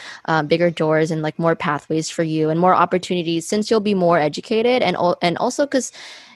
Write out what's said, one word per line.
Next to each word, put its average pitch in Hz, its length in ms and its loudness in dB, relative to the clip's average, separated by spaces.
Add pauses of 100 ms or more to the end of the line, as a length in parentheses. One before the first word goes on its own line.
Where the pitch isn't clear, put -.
(240)
um, 156 240 0
bigger 170 220 4
doors 156 400 0
and, 156 120 -4
like, 156 160 -6
more 165 160 2
pathways 160 560 -4
for - 140 -2
you 156 260 0
and 160 80 0
more 180 160 4
opportunities 175 720 0
since 214 240 -2
you'll 226 100 4
be 202 140 0
more 175 240 4
educated. 226 640 0
And 180 140 0
al-, 175 260 0
and 170 160 0
also 254 280 -2
'cause 277 260 -2 (440)